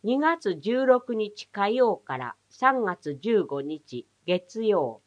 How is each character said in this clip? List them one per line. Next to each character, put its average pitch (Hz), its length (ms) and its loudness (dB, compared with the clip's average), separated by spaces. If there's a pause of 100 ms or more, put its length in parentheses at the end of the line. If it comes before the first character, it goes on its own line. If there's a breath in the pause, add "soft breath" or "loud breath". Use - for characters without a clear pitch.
二 247 160 0
月 311 360 0
十 233 300 -2
六 247 300 2
日 208 360 -6
火 202 180 -2
曜 233 260 2
か 131 240 -8
ら 123 160 -8 (140)
三 262 340 2
月 175 320 -4
十 185 300 2
五 139 160 -6
日 143 440 -10 (220)
月 180 360 -4
曜。 156 440 0